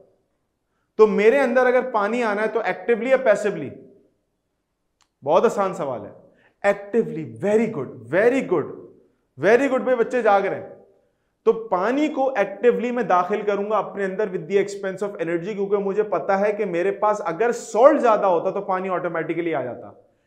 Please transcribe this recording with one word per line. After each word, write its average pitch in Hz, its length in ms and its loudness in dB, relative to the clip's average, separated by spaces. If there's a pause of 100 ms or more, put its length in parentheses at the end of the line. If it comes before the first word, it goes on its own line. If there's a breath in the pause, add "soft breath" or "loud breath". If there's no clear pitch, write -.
(960)
तो 214 100 10
मेरे 208 300 4
अंदर 254 280 4
अगर 254 260 2
पानी 220 300 0
आना 214 200 0
है 220 60 0
तो 220 140 -4
एक्टिवली 214 500 -2
या 262 60 6
पैसिवली? 202 540 0 (1500)
बहुत 170 220 4
आसान 196 280 0
सवाल 135 280 -6
है, 98 120 -16 (520 soft breath)
एक्टिवली। 165 720 -2
Very 208 380 0
good, 117 380 -10
very 240 340 2
good, 175 220 0 (720)
very 247 240 6
good। 247 160 -2
भाई 254 100 2
बच्चे 240 260 0
जाग 202 240 4
रहे - 140 -4
हैं, - 100 -14 (760)
तो 220 80 6
पानी 226 560 -2
को 262 280 -2
एक्टिवली 202 540 0
मैं 240 160 -2
दाखिल 185 360 0
करूंगा 208 340 0
अपने 196 260 -4
अंदर 190 260 -2
with 180 120 -6
the 196 160 0
expense 196 460 -4
of 202 80 -4 (100)
energy, 170 320 -4
क्योंकि 196 240 0
मुझे 196 260 -2
पता 196 340 0
है 208 160 0
कि 208 120 -4
मेरे 180 260 0
पास 208 300 0
अगर 170 300 -2
सॉल्ट 240 500 2
ज्यादा 214 260 2
होता 175 240 0
तो 190 100 -6
पानी 190 280 -4
ऑटोमेटिकली 165 640 -4
आ 143 80 -4
जाता, 110 480 -14 (180)